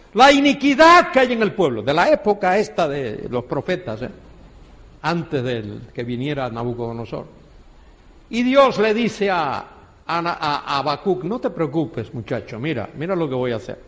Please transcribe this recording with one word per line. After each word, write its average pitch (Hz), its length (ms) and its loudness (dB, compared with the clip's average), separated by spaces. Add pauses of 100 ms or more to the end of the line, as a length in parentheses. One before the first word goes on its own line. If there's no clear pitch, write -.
(140)
la 262 160 8
iniquidad 285 800 6
que 262 120 2
hay 247 100 4
en 226 100 0
el 196 120 0
pueblo", 127 280 0
de 127 120 0
la 180 160 4
época 202 480 2
esta 202 320 0
de 135 400 -6
los 120 160 -4
profetas, 117 560 -6
¿eh? 127 80 -8 (960)
Antes 156 380 -4
del 117 420 -6 (100)
que 123 100 -8
viniera 127 460 -6
Nabucodonosor. 117 920 -8 (920)
Y 240 100 0
Dios 254 360 4
le 214 140 2
dice 208 360 -2
a, 151 280 -2
a, 95 80 -10 (420)
a, 170 160 -2
a 147 540 -4
Habacuc, 151 480 -2
"No 220 120 -4
te 247 120 -4
preocupes, 139 640 -6
muchacho, 117 460 -8
mira, 123 360 -6
mira 170 180 -6
lo 165 140 -2
que 131 80 -6
voy 127 160 -2
a 113 60 -4
hacer. - 200 -12 (100)